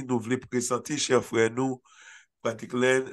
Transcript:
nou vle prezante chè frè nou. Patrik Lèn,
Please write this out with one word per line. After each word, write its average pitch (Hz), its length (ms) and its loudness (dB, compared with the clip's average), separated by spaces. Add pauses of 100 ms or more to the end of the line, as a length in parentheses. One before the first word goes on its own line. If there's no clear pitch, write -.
nou 123 160 -2
vle 120 180 -4
prezante 123 560 -4
chè 135 240 2
frè 113 300 2
nou. 131 320 -2 (640)
Patrik 113 320 -6
Lèn, 131 340 4